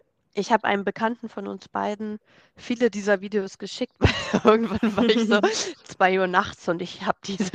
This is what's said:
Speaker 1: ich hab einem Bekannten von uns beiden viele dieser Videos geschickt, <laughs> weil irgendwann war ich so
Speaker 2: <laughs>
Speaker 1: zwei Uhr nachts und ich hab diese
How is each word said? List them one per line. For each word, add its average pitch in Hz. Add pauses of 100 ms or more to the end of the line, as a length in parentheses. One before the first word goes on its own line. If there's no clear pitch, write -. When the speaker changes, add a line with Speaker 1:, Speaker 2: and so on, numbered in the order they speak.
(340)
Speaker 1:
ich 202
hab 220
einem 202
Bekannten 226
von 196
uns 196
beiden 208 (380)
viele 240
dieser 202
Videos 196
geschickt, -
<laughs> -
weil -
irgendwann 214
war 226
ich 220
so 208
Speaker 2:
<laughs> 403
Speaker 1:
zwei 190
Uhr 190
nachts 180
und 170
ich 185
hab -
diese 190